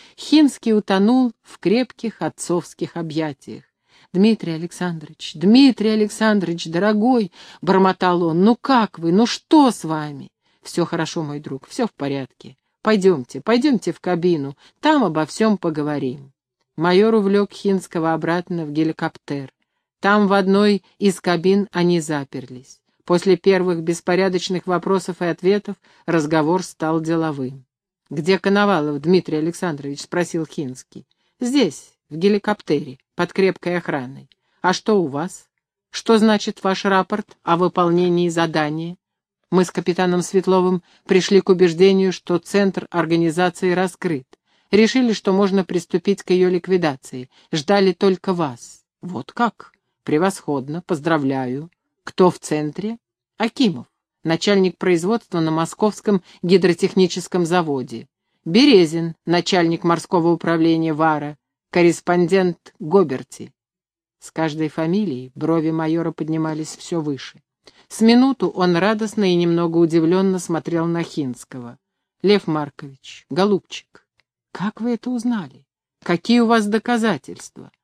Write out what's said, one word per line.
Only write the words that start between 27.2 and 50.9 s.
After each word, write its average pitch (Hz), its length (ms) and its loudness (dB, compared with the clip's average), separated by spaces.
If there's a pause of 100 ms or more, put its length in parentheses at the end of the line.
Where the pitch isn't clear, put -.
"Где 165 260 0
Коновалов, 185 640 0
Дмитрий 165 360 2
Александрович?" — 151 680 -6
спросил 170 420 -4
Хинский. 135 600 -12 (320)
"Здесь, 247 540 -2 (160)
в 151 80 -12
геликоптере, 180 840 -2 (160)
под 175 180 -4
крепкой 180 440 0
охраной. 135 520 -8 (320)
А 185 120 2
что 208 280 0
у 160 60 -2
вас? 143 400 -10 (420)
Что - 300 2
значит 214 440 0
ваш 190 220 -2
рапорт 196 560 -2
о 175 160 0
выполнении 175 720 2
задания?" 160 680 -4 (540)
"Мы 180 120 4
с 175 80 -8
капитаном 180 500 -2
Светловым 185 600 0 (220)
пришли 185 340 4
к - 100 0
убеждению, 185 600 4
что - 280 -4
центр 196 500 -2
организации 170 840 0
раскрыт. 175 560 -4 (420)
Решили, 220 440 4
что 190 200 -2
можно 190 300 2
приступить 180 600 -4
к - 80 -2
её 185 180 4
ликвидации. 165 800 -4 (220)
Ждали 190 420 2
только 190 400 0
вас". 151 500 -8 (180)
"Вот 180 300 -12
как? - 400 -6 (320)
Превосходно, 151 800 -4
поздравляю. 139 880 -4 (320)